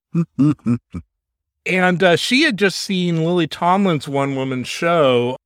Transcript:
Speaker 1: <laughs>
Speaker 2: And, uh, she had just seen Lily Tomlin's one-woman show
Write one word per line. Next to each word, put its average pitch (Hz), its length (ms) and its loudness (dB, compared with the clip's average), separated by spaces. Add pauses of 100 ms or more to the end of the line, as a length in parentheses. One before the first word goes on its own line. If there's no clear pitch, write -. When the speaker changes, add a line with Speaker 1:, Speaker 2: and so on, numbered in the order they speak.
(140)
Speaker 1:
<laughs> 170 100 0 (1400)
Speaker 2:
And, 180 380 0
uh, 175 140 6
she 247 260 0
had 294 140 2
just 190 240 -2
seen 175 440 -2
Lily 170 220 0
Tomlin's 175 640 0
one-woman 135 560 -4
show 131 800 0